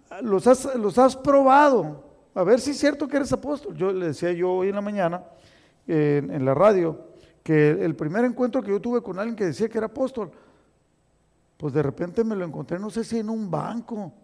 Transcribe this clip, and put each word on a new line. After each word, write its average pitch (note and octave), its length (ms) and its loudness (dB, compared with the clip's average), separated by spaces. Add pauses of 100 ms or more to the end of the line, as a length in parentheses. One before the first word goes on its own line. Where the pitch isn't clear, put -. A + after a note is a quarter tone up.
(220)
"Los G3+ 240 0
has, C4 300 2
los G#3 200 0
has B3+ 180 6
probado, C4+ 880 4 (300)
a F#3+ 80 0
ver G#3+ 160 4
si C4 120 -4
es C#4 80 -6
cierto C#4+ 280 0
que C4+ 100 -4
eres C4+ 160 0
apóstol". B3+ 440 -6
Yo F#3 160 -2
le F#3 140 -2
decía F3 260 -2
yo F3+ 180 -2
hoy F#3 200 0
en G3 40 -4
la G3+ 60 -4
mañana, G3 440 -2 (640)
eh, D3 380 2
en, C#3 60 -8
en D3 160 -4
la C3+ 80 2
radio, F3 580 2 (300)
que D3+ 280 4
el E3+ 260 0
primer F3+ 280 -2
encuentro B3 380 -2
que G3 80 -6
yo G3 100 0
tuve A#3+ 220 -4
con F#3 160 -10
alguien A3+ 180 -6
que G3+ 100 -2
decía F#3 220 -2
que A3+ 100 -4
era G#3+ 100 -4
apóstol, A3 420 -6 (1300)
pues D3+ 180 -6
de D3+ 80 2
repente F3 420 -2
me A3 120 -4
lo F3+ 80 -6
encontré, D#3 340 -8
no G#3 100 -10
sé A3 160 -6
si A#3 140 -6
en G#3+ 120 -6
un A3 200 -6
banco G#3 640 -8 (120)